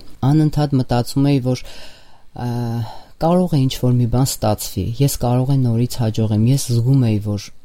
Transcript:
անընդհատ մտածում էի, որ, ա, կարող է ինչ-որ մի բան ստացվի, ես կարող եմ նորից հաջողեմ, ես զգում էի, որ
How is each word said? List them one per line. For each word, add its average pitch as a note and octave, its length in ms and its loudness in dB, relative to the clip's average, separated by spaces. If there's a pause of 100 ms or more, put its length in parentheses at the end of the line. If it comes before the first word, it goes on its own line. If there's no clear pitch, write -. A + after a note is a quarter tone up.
(200)
անընդհատ D3 540 2
մտածում B2+ 560 0
էի, C#3 120 2
որ, B2+ 200 -2 (720)
ա, A#2+ 180 -8 (680)
կարող F3 360 2
է D3 60 4
ինչ-որ B2+ 340 2
մի B2 160 2
բան B2+ 180 2
ստացվի, - 640 -2
ես C3+ 240 0
կարող B2+ 360 0
եմ C3+ 80 2
նորից A#2+ 380 0
հաջողեմ, A2 440 0
ես C3+ 240 2
զգում B2 380 2
էի, G#2+ 160 2
որ G#2 260 -6 (160)